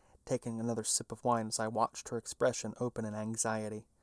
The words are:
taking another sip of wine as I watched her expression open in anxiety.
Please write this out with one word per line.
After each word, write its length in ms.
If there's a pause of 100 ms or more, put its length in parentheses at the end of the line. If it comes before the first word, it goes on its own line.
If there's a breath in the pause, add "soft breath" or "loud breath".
(240 soft breath)
taking 380
another 240
sip 260
of 140
wine 240
as 100
I 80
watched 400
her 100
expression 640
open 240
in 100
anxiety. 680 (200)